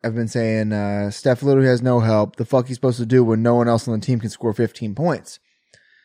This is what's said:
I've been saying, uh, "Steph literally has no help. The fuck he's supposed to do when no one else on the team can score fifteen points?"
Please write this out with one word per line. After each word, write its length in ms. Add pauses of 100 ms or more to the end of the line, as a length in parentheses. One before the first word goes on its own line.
I've 120
been 140
saying, 440
uh, 380
"Steph 320
literally 260
has 140
no 180
help. 360
The 100
fuck 220
he's 100
supposed 220
to 40
do 180
when 200
no 140
one 120
else 180
on 140
the 60
team 120
can 120
score 240
fifteen 400
points?" 440 (680)